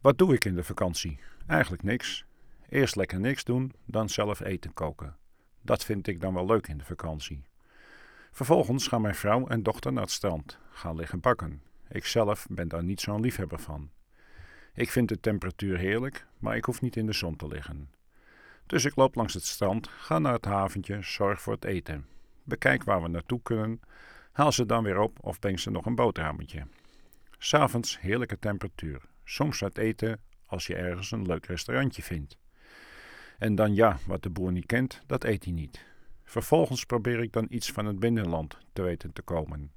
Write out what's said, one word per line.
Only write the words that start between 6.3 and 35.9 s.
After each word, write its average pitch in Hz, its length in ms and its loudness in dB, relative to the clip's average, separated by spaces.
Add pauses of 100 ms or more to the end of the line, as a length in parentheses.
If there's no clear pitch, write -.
wel 90 120 0
leuk 110 220 4
in 76 100 -6
de 71 60 -8
vakantie. 78 600 -8 (880)
Vervolgens 139 560 4
gaan 117 140 2
mijn 104 140 2
vrouw 113 320 2
en 117 160 0
dochter 131 300 0
naar 113 100 0
het - 80 -4
strand, - 480 -2 (100)
gaan 82 260 -8
liggen 82 240 -6
bakken. 82 420 0 (280)
Ikzelf - 600 0
ben 87 180 -4
daar 82 160 -4
niet 95 180 -2
zo'n 104 200 -2
liefhebber 98 380 -2
van. 73 300 -10 (840)
Ik - 180 -2
vind 120 180 4
de 107 100 0
temperatuur 98 580 -2
heerlijk, 110 480 -2 (120)
maar 110 180 -2
ik 117 100 -2
hoef - 160 -2
niet 123 140 -2
in 110 100 0
de 107 80 -2
zon 85 220 -2
te 76 120 -10
liggen. 73 440 -10 (760)
Dus - 200 2
ik - 100 0
loop 131 200 6
langs 113 180 0
het - 120 -6
strand, 104 420 0
ga - 320 0
naar 139 140 4
het 113 120 -2
haventje, 98 560 -2
zorg 98 400 0
voor 107 120 -2
het - 120 -6
eten. 82 420 -4 (360)
Bekijk - 400 2
waar 95 180 2
we 82 60 -4
naartoe 85 340 -4
kunnen, 113 380 -2 (520)
haal 147 200 4
ze 123 140 2
dan 113 180 2
weer 101 160 2
op 110 220 2
of - 180 -6
breng 95 200 0
ze 104 120 -4
nog 95 140 -2
een 117 100 0
boterhammetje. 78 720 0 (680)
's - 160 0
Avonds 139 460 4
heerlijke 110 400 -2
temperatuur. 87 640 -4 (260)
Soms 143 360 -2
uit 98 140 -4
eten 110 440 0 (240)
als - 220 -6
je 90 80 -4
ergens 90 360 -4
een 107 140 -4
leuk 82 200 -2
restaurantje 123 580 -2
vindt. 73 340 -8 (1000)
En 104 180 2
dan 104 200 6
ja, 104 300 8
wat 95 180 -2
de 98 60 -2
boer 92 220 -2
niet 90 140 0
kent, 127 400 0
dat - 180 -2
eet 107 200 0
hij 92 100 -4
niet. 78 320 -8 (380)